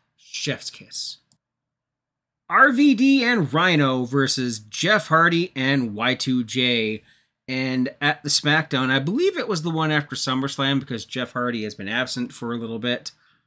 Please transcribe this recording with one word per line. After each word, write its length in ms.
Chef's 540
kiss. 480
R 240
V 220
D 300
and 280
Rhino 520
versus 560
Jeff 480
Hardy 480
and 400
Y 180
two 300
J. 580
And 520
at 220
the 80
SmackDown, 640
I 80
believe 400
it 80
was 160
the 80
one 180
after 260
SummerSlam, 640
because 260
Jeff 280
Hardy 300
has 100
been 160
absent 420
for 220
a 40
little 200
bit. 360